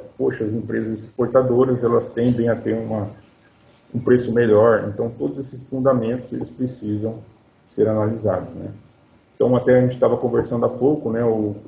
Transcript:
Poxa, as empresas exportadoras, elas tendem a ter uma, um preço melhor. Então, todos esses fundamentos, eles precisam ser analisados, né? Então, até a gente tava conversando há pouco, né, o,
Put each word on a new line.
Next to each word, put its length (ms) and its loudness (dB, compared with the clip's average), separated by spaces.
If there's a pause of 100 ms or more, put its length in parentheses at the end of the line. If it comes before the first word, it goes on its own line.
(160)
Poxa, 280 -2
as 80 -4
empresas 480 -4
exportadoras, 840 2
elas 260 2
tendem 400 0
a 60 2
ter 200 -4
uma, 340 -4 (840)
um 40 -4
preço 340 2
melhor. 600 4
Então, 260 -4
todos 200 -4
esses 300 -12
fundamentos, 640 -2
eles 180 -8
precisam 680 -6 (480)
ser 220 2
analisados, 680 -2
né? 160 -12 (640)
Então, 220 2
até 220 4
a 40 6
gente 160 0
tava 180 2
conversando 500 -2
há 20 2
pouco, 420 0
né, 140 -2
o, 320 0 (100)